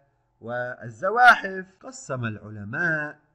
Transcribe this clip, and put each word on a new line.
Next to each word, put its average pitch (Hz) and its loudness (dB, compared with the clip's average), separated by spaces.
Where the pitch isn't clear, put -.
والزواحف. 185 2
قسم 131 -8
العلماء 113 -4